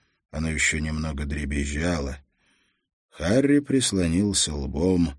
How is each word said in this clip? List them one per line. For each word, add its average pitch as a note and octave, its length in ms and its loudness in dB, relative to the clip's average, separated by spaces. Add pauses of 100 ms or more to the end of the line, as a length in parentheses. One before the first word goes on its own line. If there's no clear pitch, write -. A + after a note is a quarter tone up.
(320)
Оно D#2+ 180 -4
ещё D#2 300 0
немного D#2 460 -4
дребезжало. D2 920 -4 (920)
Харри C#3 500 2
прислонился G2 920 0
лбом D2+ 640 0